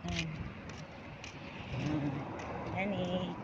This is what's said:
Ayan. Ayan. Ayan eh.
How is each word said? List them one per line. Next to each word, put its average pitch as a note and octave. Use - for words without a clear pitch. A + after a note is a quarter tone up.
Ayan. E3
Ayan. C#3+
Ayan G3
eh. F3+